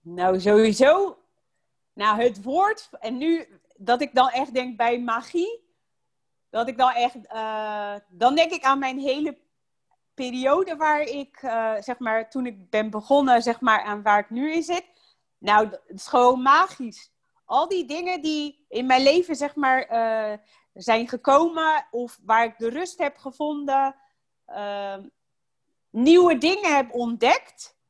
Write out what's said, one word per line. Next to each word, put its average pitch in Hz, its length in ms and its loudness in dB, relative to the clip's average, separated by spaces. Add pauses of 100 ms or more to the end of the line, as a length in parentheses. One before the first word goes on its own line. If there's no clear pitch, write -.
Nou, 180 400 -2
sowieso, 226 760 4 (720)
nou, 214 300 0
het 208 200 0
woord, 370 460 -2 (120)
en 254 180 -8
nu 320 420 -4 (160)
dat 233 240 0
ik 285 140 -6
dan 254 140 4
echt 254 260 -4
denk 254 220 -6
bij 233 240 0
magie, 330 640 -6 (880)
dat 233 180 -4
ik 233 100 -10
dan 254 140 4
echt, 240 240 -2 (100)
eh, 214 680 -8 (140)
dan 220 260 0
denk 320 160 2
ik 349 120 -8
aan 269 160 2
mijn 262 200 -6
hele 277 400 -4 (760)
periode 269 640 -2
waar 302 240 0
ik, 277 420 -8
eh, 226 380 -4
zeg 240 180 -8
maar, 226 320 -4
toen 254 160 -6
ik 196 240 -14
ben 214 200 -2
begonnen, 247 520 2
zeg 233 180 -4
maar, 220 220 2
aan 208 200 -8
waar 208 160 4
ik 208 120 -4
nu 269 220 -4
in 330 100 -2
zit. 359 220 -4 (540)
Nou, 208 300 4
d-, - 40 -14 (140)
het 196 140 -20
is - 60 -16
gewoon 254 360 4
magisch. 285 680 0 (320)
Al 285 240 0
die 359 160 -2
dingen 339 380 -6
die 302 460 -6
in 247 180 -6
mijn 262 160 4
leven, 320 340 4
zeg 285 180 -6
maar, 262 280 0
eh, 220 560 -4 (360)
zijn 233 340 -2
gekomen 311 840 0
of 240 340 -10
waar 226 200 2
ik 208 140 -10
de 226 100 -6
rust 330 300 -8
heb 285 180 -4
gevonden, 277 800 -4 (500)
ehm, 202 640 -12 (840)
nieuwe 320 480 6
dingen 349 380 0
heb 254 180 -2
ontdekt. 240 840 -2 (140)